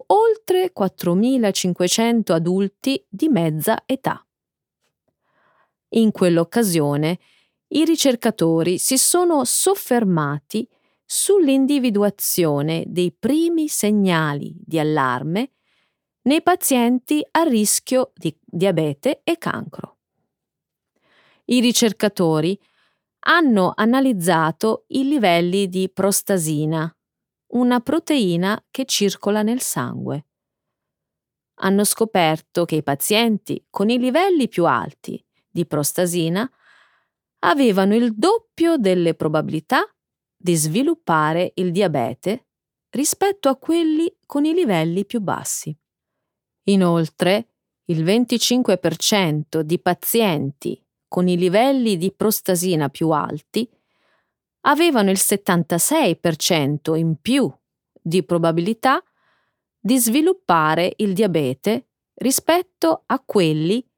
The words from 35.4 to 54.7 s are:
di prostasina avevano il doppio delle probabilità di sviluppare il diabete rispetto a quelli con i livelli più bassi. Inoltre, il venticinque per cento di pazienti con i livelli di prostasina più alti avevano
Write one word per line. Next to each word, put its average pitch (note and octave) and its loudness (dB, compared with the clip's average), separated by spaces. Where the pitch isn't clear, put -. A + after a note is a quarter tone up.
di E3+ -4
prostasina F3 -2
avevano G3+ 2
il A#3+ 2
doppio E4 0
delle F3+ 0
probabilità D#3 -2
di F3 0
sviluppare E3 0
il F3+ -2
diabete E3+ -2
rispetto F#4+ -2
a C4 2
quelli D#4+ -2
con C#4+ -2
i D#4 0
livelli F#3+ 0
più A#3 -6
bassi. - -8
Inoltre, F3+ 0
il D#3+ -2
venticinque A#3+ 0
per E3 -4
cento D#3 0
di D#3+ -2
pazienti F3+ -2
con F3+ 0
i F3+ 0
livelli A3 2
di F3 -2
prostasina F3+ -2
più D#3+ -4
alti D#3 -4
avevano C#4 2